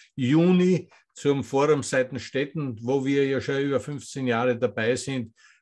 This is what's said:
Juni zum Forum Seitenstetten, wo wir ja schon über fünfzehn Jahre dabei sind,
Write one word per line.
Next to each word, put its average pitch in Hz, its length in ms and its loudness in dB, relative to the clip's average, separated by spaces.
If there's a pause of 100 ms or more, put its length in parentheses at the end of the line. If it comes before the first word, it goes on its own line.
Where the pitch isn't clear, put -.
(140)
Juni 175 720 4 (260)
zum 139 280 0
Forum 139 400 2
Seitenstetten, 131 1000 -4
wo 131 220 -2
wir 139 220 2
ja 135 140 -2
schon 139 200 -2
über 139 200 0
fünfzehn 139 460 -8
Jahre 120 300 2
dabei 117 380 0
sind, 127 400 -6 (280)